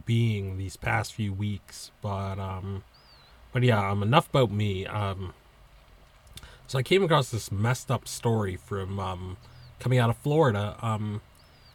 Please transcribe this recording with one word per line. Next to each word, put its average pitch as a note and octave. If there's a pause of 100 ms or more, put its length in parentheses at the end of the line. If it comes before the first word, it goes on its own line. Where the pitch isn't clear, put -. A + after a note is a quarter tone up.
being G#2+
these F#2+
past A2
few G2+
weeks. G2+ (100)
But, G2
um, F#2+ (680)
but B2
yeah, G#2
um, G2+
enough B2
about C3
me. G2+
Um, G2 (1300)
so C3+
I B2+
came F#3+
across D3+
this -
messed A2+
up A2+
story G#2+
from, G2
um, F#2 (420)
coming B2
out A#2
of A2
Florida. B2+
Um, G#2+ (540)